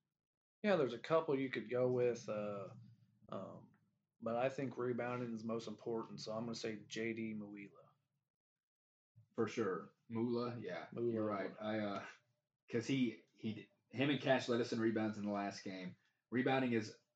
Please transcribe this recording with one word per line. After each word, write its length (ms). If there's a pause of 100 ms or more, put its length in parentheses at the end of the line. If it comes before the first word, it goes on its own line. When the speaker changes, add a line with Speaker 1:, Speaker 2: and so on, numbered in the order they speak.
(640)
Speaker 1:
Yeah, 140
there's 160
a 60
couple 380
you 120
could 200
go 200
with, 400
uh, 400 (600)
um, 380 (540)
but 140
I 140
think 280
rebounding 580
is 80
most 240
important, 520
so 120
I'm 140
gonna 100
say 320
J 260
D 200
Muila. 360 (1700)
Speaker 2:
For 120
sure. 420 (200)
Mula, 520
yeah, 320
Speaker 1:
Mula. 180
Speaker 2:
you're 140
right. 260 (100)
I, 180
uh, 240 (680)
'cause 160
he, 360 (140)
he, 300 (220)
him 200
and 100
Cash 300
led 120
us 120
in 60
rebounds 380
in 80
the 60
last 320
game. 320 (360)
Rebounding 420
is 220 (200)